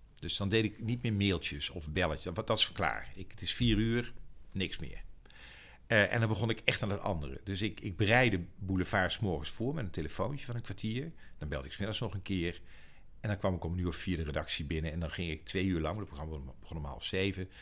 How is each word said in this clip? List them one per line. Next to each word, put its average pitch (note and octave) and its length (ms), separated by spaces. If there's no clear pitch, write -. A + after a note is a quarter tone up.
Dus - 220
dan G2 120
deed A2 160
ik G#2 180
niet A#2+ 200
meer A2+ 100
mailtjes G2 580
of D#2+ 200
belletjes. E2 440
Want - 120
dat A2 120
is - 140
klaar. A1+ 420
Ik, F#2+ 160
het - 120
is F#2 120
vier A#2 220
uur, A#2 360
niks F#2+ 260
meer. - 240
Eh, G#2 260
en A#2+ 80
dan A2+ 80
begon A2+ 220
ik A2+ 140
echt - 180
aan G#2 80
het G2+ 100
andere. D2 440
Dus F#2+ 180
ik, G2 180
ik F#2+ 160
bereidde A2+ 440
Boulevard F#2 540
's - 60
morgens E2+ 320
voor B2+ 240
met D3+ 100
een F2+ 60
telefoontje G2 560
van B2 80
een A#2 80
kwartier. A#2+ 500
Dan D2+ 100
belde C#2 180
ik - 60
's - 60
middags G2+ 220
nog G#2+ 140
een F#2+ 80
keer. F2 380
En A2 80
dan G2+ 100
kwam F#2+ 160
ik E2+ 100
om E2 80
een F2+ 60
uur F2+ 100
of E2 80
vier F2+ 200
de D#2+ 60
redactie D2+ 420
binnen. D#2 280
En E2 80
dan D#2 100
ging E2+ 200
ik D#2 140
twee F#2 220
uur F2+ 140
lang, D#2 160
want G#2 120
het D#2+ 100
programma D2 420
begon - 160
om D2+ 80
half C#2 200
zeven, F#2+ 460